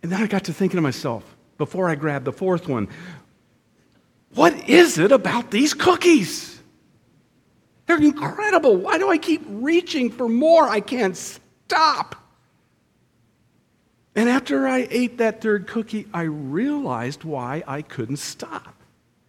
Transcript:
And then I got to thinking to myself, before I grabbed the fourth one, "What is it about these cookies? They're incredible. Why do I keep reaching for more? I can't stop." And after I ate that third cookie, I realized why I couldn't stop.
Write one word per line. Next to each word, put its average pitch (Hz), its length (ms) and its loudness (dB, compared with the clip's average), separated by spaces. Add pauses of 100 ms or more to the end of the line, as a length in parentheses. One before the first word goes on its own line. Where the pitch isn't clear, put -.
And 170 100 -6
then 190 80 -2
I 220 60 0
got 196 180 -2
to 175 80 -8
thinking 185 240 -2
to 170 60 0
myself, 123 420 -4 (320)
before 180 320 -2
I 165 60 0
grabbed 143 320 -4
the 131 60 -4
fourth 180 360 -2
one, 113 200 -2 (1500)
"What 302 340 2
is 294 300 6
it 190 140 4
about 233 380 0
these 269 220 2
cookies? 339 880 2 (1300)
They're 330 160 2
incredible. 302 760 2
Why 196 220 -2
do 392 120 0
I 339 80 2
keep - 280 -2
reaching 262 640 -2
for 233 180 -4
more? 302 400 6
I 220 120 0
can't 202 360 -2
stop." - 1000 -4 (2000)
And 226 120 2
after 269 380 0
I 254 240 0
ate 240 280 -2
that 220 220 0
third 208 260 0
cookie, 214 460 -6
I 170 100 -4
realized 151 1000 -4
why 143 420 -6
I 139 160 -8
couldn't 135 360 -8
stop. - 560 -14 (540)